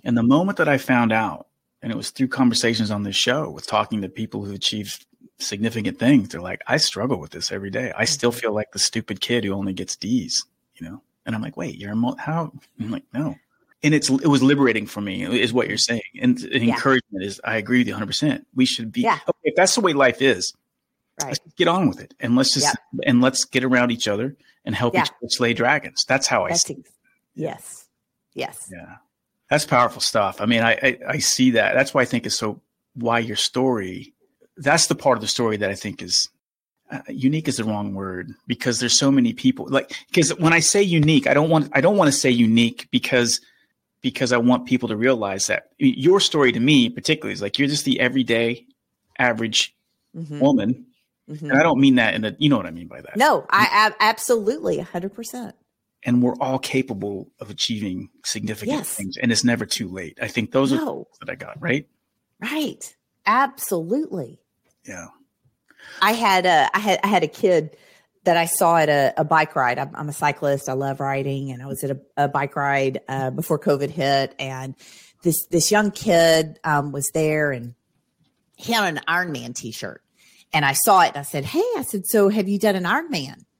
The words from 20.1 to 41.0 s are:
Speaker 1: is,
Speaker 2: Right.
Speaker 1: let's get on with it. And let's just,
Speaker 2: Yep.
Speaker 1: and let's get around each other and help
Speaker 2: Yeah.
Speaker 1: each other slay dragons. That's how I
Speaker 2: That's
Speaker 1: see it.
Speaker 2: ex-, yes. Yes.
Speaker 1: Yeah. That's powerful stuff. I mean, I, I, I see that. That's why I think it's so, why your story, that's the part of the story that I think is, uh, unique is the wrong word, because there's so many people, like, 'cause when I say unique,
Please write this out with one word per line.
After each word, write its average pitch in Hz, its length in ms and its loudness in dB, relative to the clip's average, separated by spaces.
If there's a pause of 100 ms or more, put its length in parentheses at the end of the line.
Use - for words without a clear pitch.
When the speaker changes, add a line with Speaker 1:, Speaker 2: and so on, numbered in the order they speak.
Speaker 1:
is, 117 320 2 (680)
Speaker 2:
Right. 143 100 -8
Speaker 1:
let's 135 280 -12
get 170 100 2
on 170 220 2
with 92 100 -2
it. - 220 -20
And 120 160 2
let's 135 160 4
just, 147 140 0
Speaker 2:
Yep. 143 100 0 (300)
Speaker 1:
and 123 160 6
let's 131 240 2
get 131 180 -2
around 123 260 2
each 117 160 -4
other 110 300 -4 (300)
and 117 80 -4
help 120 180 0
Speaker 2:
Yeah. 175 120 2
Speaker 1:
each - 40 -4
other - 220 -12
slay 120 240 0
dragons. 123 520 0
That's 135 200 0
how 104 180 2
I - 60 -4
Speaker 2:
That's 170 140 0
Speaker 1:
see 139 100 -6
it. - 60 -16
Speaker 2:
ex-, - 120 -20 (420)
yes. - 540 -12 (460)
Yes. - 360 -10
Speaker 1:
Yeah. 85 260 -20 (520)
That's 147 160 2
powerful 123 380 2
stuff. 101 400 0
I - 20 -2
mean, 117 180 2
I, 117 100 4
I, - 260 0 (100)
I 127 100 -4
see 127 340 2
that. 104 220 2
That's 135 200 0
why 135 80 2
I - 20 2
think 117 220 -4
it's 104 100 -4
so, 107 240 -6 (320)
why 117 280 -2
your 117 160 -6
story, 110 760 -4 (460)
that's 151 300 2
the 160 60 0
part 127 220 2
of 107 60 -8
the 107 60 -6
story 110 280 0
that 101 140 -2
I 98 40 -6
think - 280 -10
is, - 260 -2 (640)
uh, 135 180 -8
unique 156 400 0
is 123 80 -2
the 113 80 -4
wrong 104 300 -4
word, 92 400 -8 (120)
because 120 320 -2
there's 120 200 2
so 139 120 4
many 123 220 4
people, - 380 -2
like, 135 200 -2 (220)
'cause 165 260 4
when 165 140 4
I 165 80 4
say 202 220 2
unique, 160 440 4